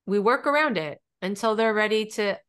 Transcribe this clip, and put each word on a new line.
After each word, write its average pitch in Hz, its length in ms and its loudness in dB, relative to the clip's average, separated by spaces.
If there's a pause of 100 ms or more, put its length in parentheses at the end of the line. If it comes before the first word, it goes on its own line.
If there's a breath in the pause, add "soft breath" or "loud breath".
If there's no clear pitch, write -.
we 196 120 0
work 247 280 2
around 294 320 2
it 151 200 -8 (220)
until 208 340 -2
they're 220 200 2
ready 214 320 0
to 208 420 -4